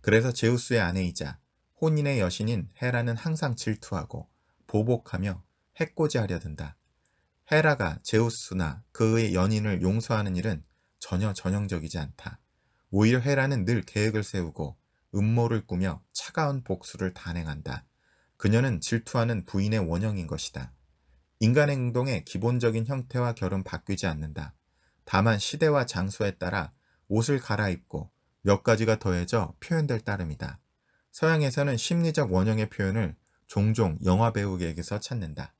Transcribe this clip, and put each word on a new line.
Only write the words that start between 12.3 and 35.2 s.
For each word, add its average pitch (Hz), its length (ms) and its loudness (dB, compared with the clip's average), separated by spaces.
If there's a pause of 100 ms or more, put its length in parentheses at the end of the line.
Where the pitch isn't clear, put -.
오히려 110 280 6
헤라는 135 460 2
늘 110 180 2
계획을 107 400 0
세우고 85 560 -6 (380)
음모를 117 500 2
꾸며 90 340 -2 (120)
차가운 143 500 -4
복수를 - 500 -6
단행한다. 80 720 -8 (500)
그녀는 113 440 2
질투하는 117 680 -2
부인의 104 340 0
원형인 90 480 -2
것이다. 73 440 -10 (680)
인간의 139 340 6
행동의 123 500 0
기본적인 113 600 0
형태와 123 460 -2
결은 95 320 -2
바뀌지 - 420 -4
않는다. 76 480 -6 (500)
다만 101 360 4
시대와 147 460 2
장소에 95 500 -2
따라 87 360 -4 (360)
옷을 117 320 2
갈아입고 101 720 -4 (300)
몇 98 200 4
가지가 110 380 4
더해져 87 580 0
표현될 147 440 -2
따름이다. 80 580 -6 (500)
서양에서는 143 680 2
심리적 160 560 2
원형의 107 380 2
표현을 95 460 -2 (320)
종종 104 560 2
영화 107 280 4
배우에게서 92 680 -4
찾는다. 76 600 -8